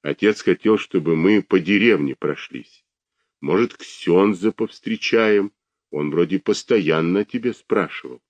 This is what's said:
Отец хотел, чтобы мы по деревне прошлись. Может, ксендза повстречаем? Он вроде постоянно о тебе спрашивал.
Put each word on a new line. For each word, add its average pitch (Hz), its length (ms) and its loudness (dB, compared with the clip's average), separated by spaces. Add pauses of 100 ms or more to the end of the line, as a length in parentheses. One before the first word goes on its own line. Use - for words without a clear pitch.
Отец 98 400 0
хотел, 107 360 2
чтобы 82 380 -2
мы 95 260 4
по 95 160 0
деревне 90 560 2
прошлись. - 680 -10 (560)
Может, 95 340 0
ксендза 95 760 0
повстречаем? 110 1000 0 (380)
Он 73 200 -6
вроде 85 280 0
постоянно 87 800 0
о 104 40 -2
тебе 120 300 -6
спрашивал. 73 760 -6